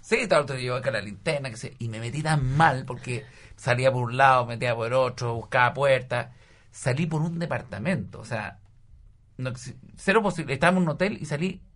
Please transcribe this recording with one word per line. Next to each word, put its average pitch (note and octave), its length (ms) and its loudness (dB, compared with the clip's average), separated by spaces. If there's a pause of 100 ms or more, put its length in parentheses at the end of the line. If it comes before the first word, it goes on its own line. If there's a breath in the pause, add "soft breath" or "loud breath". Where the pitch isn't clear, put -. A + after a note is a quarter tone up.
Sí, A#3+ 260 0
tal, E3+ 140 4
otro, C3+ 160 -4
yo B2 180 -2
acá C3 160 -2
la G#2+ 100 -2
linterna, C3+ 480 -6
qué A2 80 -12
sé, - 220 -12
y A#2+ 80 -6
me A2 120 -8
metí A#2+ 220 -6
tan C#3+ 360 2
mal C#3 280 4
porque B2 400 -8 (300 loud breath)
salía C3 360 2
por B2 120 0
un A#2+ 140 -4
lado, C3 280 6
metía A#2 300 -2
por A#2 180 -2
otro, B2 420 0
buscaba A#2+ 380 2
puertas. B2+ 540 2 (440 soft breath)
Salí C3+ 340 0
por D#3 160 -2
un E3+ 160 -2
departamento, D3 840 -6
o - 40 -14
sea, G#2+ 340 -8 (760)
no B2+ 140 -6
exi-, - 240 -12 (220)
cero G#3+ 240 4
posible. D#3+ 320 -2
Estábamos F3+ 300 4
en E3 40 2
un D3 80 -2
hotel G#3 240 -2
y - 60 -8
salí E3+ 360 -4 (140)